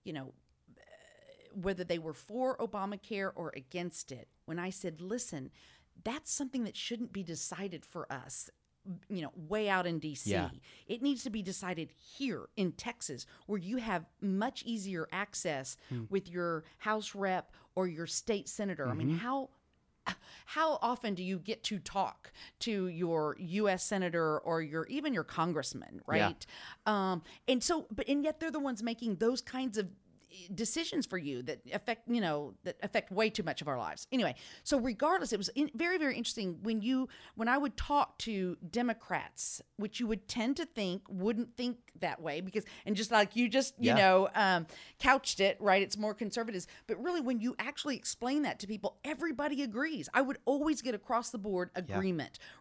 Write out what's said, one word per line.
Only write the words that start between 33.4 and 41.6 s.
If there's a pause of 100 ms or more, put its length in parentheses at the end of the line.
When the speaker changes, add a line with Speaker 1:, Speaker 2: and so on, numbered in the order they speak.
Speaker 1:
much
of
our
lives.
Anyway, (300)
so
regardless,
it
was
in,
very,
very
interesting
when
you, (280)
when
I
would
talk
to (120)
Democrats, (140)
which
you
would
tend
to
think
wouldn't
think (240)